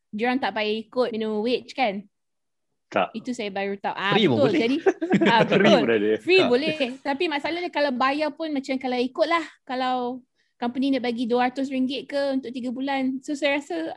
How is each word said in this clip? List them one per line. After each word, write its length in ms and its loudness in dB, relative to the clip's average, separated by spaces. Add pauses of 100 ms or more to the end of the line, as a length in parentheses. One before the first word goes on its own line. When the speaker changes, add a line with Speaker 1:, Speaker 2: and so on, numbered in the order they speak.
(120)
Speaker 1:
diorang 260 0
tak 140 -2
payah 260 0
ikut 320 -2
minimum 300 -2
wage 320 -2
kan? 320 -2 (840)
Speaker 2:
Tak. 240 0
Speaker 1:
Itu 240 -8
saya 160 -6
baru 240 -4
tahu. 160 -6
Ah, 240 -2
Speaker 3:
Free 160 6
pun 60 2
Speaker 1:
betul. 100 4
Speaker 3:
boleh. 160 2
Speaker 1:
Jadi, 140 2 (500)
ah, 180 6
Speaker 2:
<laughs> 40 -6
Free 100 4
Speaker 1:
betul. 220 6
Speaker 2:
pun 100 2
ada. 200 4 (100)
Speaker 1:
Free 180 4
Speaker 3:
Ah. 80 4
Speaker 1:
boleh. 280 2 (260)
Tapi 260 -2
masalahnya 460 -4
kalau 180 0
bayar 400 0
pun 220 -8
macam 240 -4
kalau 240 -4
ikutlah, 440 0 (200)
kalau 560 -4 (440)
company 320 0
nak 80 -2
bagi 240 -2
dua 240 2
ratus 160 -4
ringgit 400 -2
ke 320 -2
untuk 80 -10
tiga 240 -6
bulan. 480 -2
So, 160 -6
saya 240 0
rasa 360 -6